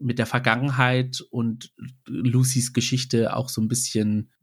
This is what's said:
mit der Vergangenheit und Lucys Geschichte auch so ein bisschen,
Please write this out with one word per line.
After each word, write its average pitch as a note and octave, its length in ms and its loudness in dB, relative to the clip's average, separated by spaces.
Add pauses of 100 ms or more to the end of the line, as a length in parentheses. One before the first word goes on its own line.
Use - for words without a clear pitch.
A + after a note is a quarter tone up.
mit A#2+ 180 -2
der A#2 80 0
Vergangenheit B2+ 920 0 (100)
und A#2 420 -4 (340)
Lucys B2+ 680 2
Geschichte B2 640 0
auch B2 120 -2
so - 120 -4
ein A2 80 2
bisschen, G#2+ 640 0 (100)